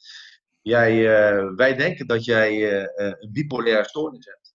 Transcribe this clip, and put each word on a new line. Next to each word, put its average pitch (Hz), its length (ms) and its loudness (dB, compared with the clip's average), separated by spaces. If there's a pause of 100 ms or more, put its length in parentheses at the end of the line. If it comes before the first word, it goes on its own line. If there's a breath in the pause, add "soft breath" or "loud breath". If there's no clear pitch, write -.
(600 loud breath)
Jij, 113 560 2
eh, 101 380 2
wij 127 200 2
denken 147 320 -4
dat 117 180 -2
jij, 110 260 2
eh, 101 560 -4
eh, 98 120 -6
een 110 140 -18
bipolaire 120 560 0
stoornis 147 380 -8
hebt. - 280 -20